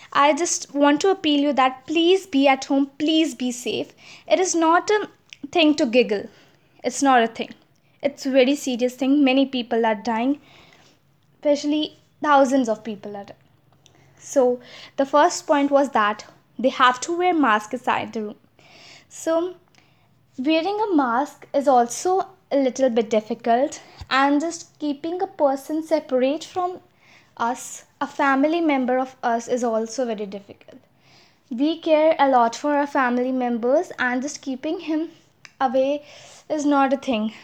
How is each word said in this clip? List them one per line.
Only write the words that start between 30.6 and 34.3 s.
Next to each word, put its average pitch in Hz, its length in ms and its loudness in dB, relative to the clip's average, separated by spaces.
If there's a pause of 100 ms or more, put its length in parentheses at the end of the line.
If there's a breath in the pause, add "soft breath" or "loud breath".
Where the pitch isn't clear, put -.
We 302 300 -2
care 311 400 2
a 277 80 4
lot 233 280 4
for 294 200 -2
our 285 120 0
family 254 440 -2
members, 247 680 0
and 254 220 -2
just 285 200 -10